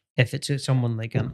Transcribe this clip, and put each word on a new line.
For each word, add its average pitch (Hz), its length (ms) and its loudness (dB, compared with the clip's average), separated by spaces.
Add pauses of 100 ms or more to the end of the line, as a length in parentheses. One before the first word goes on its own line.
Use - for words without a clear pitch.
(180)
if 110 160 4
it's 135 300 -4
someone 120 340 2
like 117 180 -6
a, 113 180 0